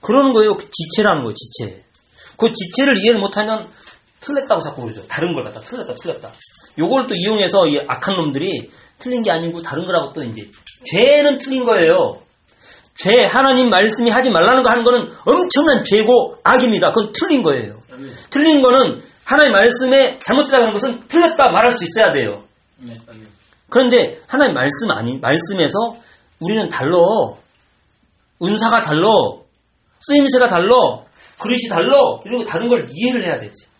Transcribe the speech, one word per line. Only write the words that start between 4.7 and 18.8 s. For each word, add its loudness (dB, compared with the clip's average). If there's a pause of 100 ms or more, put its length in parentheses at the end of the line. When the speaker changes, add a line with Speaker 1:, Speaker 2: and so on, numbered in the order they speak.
Speaker 1:
그러죠. -14
다른 -6
걸 -6
갖다 -16
틀렸다, -12
틀렸다. -12 (480)
요걸 0
또 -6
이용해서 0
이 0
악한 -6
놈들이 -4 (280)
틀린 -6
게 -2
아니고 -4
다른 -8
거라고 -2
또 -10
이제 -14 (400)
죄는 4
틀린 -6
거예요. 2 (760)
죄, 4
하나님 2
말씀이 2
하지 2
말라는 4
거 2
하는 0
거는 0 (120)
엄청난 2
죄고 2
악입니다. 2
그건 -2
틀린 0
거예요. -4 (120)
Speaker 2:
아멘. -20 (180)
Speaker 1:
틀린 2
거는 2 (220)